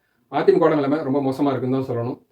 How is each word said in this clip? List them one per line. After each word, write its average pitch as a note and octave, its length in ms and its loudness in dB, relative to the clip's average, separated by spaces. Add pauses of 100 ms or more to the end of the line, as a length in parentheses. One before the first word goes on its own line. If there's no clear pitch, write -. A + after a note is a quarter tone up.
(320)
அ D3 120 -2
தி G3 80 6
மு F3 60 4
கவோட D#3+ 160 4
நிலைமை D3 280 0
ரொம்ப C3+ 200 -2
மோசமா C3+ 280 -2
இருக்குன்னு B2+ 320 -2
தான் A#2+ 140 -6
சொல்லணும். A#2 340 -6